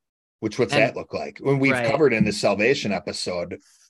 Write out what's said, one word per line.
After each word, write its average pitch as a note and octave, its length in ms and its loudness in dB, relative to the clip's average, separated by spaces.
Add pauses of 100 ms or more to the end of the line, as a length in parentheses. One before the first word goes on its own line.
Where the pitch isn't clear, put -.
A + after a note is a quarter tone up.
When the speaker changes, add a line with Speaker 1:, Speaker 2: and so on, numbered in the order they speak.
(400)
Speaker 1:
Which, G#2+ 200 -4
what's A#2 140 0
Speaker 2:
And D3 100 4
Speaker 1:
that - 120 0
look - 180 -10
like? D2 260 -8
When C#3 200 0
we've C3+ 120 4
Speaker 2:
Right. A#2+ 180 0
Speaker 1:
covered C#3+ 240 4
in A2 120 0
the G#2 80 0
salvation G#2+ 580 0
episode, F2+ 720 -6 (280)